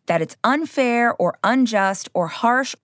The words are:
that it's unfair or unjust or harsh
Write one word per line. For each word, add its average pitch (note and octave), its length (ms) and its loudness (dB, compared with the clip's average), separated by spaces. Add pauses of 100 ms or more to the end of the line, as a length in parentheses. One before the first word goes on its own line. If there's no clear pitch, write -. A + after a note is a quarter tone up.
that E3 140 0
it's - 220 -6
unfair B3 680 0
or - 280 -2
unjust G#3+ 720 0
or F3 140 0
harsh B3 560 0